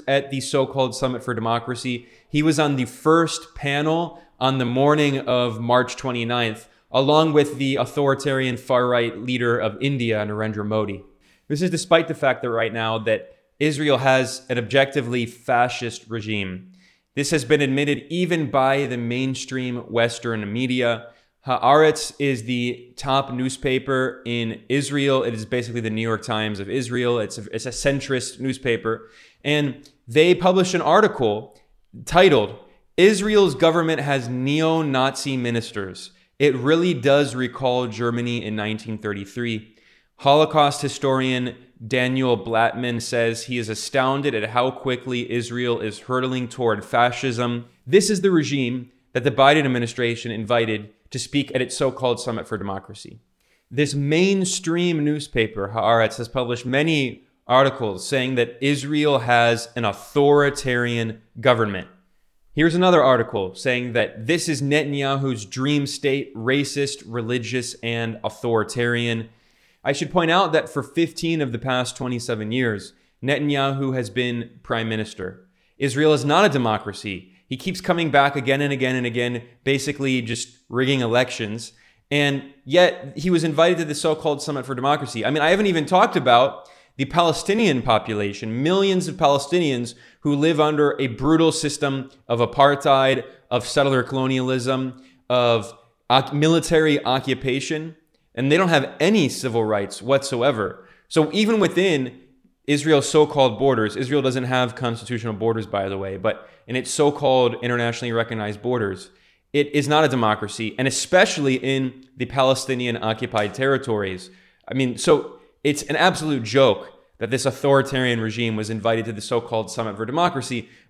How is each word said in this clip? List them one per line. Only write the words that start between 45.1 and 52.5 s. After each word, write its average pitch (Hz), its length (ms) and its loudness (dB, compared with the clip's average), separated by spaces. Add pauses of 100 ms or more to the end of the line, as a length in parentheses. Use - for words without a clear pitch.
Israel 117 480 -2
is 107 200 -8
hurtling 127 500 -4
toward 113 340 -2
fascism. 120 840 0 (200)
This 196 220 4
is 196 140 0
the 196 80 4
regime 131 600 0 (220)
that 120 120 -2
the 139 60 2
Biden 139 360 6
administration 120 680 -2
invited 110 560 -2 (220)
to 131 80 -8
speak 139 360 -2
at 131 60 0
its 123 160 -4
so-called 127 420 0
Summit 117 300 -6
for 113 80 -6